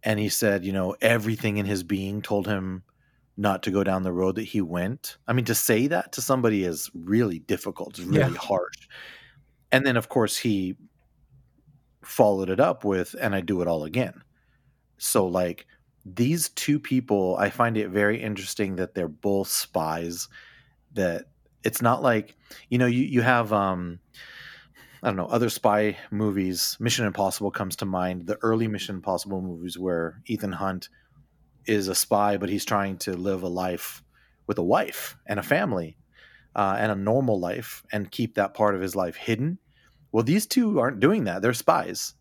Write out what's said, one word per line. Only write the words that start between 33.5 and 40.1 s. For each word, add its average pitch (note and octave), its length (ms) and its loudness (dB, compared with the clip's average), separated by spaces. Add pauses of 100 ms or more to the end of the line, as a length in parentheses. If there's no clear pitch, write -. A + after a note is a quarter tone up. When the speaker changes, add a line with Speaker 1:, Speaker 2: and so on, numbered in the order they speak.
Speaker 1:
with G#2 120 -2
a F2 40 0
wife - 540 0 (100)
and G2+ 140 -2
a - 20 -8
family, A2+ 560 -2 (560)
uh, G2 240 2
and A2 140 2
a G2 40 0
normal A2 440 2
life, F2+ 420 -6 (100)
and G#2 200 -2
keep A2+ 240 -2
that G2 180 2
part G#2 220 4
of F#2 40 -2
his F2+ 140 -2
life F2+ 220 -2
hidden. C3 420 -2 (540)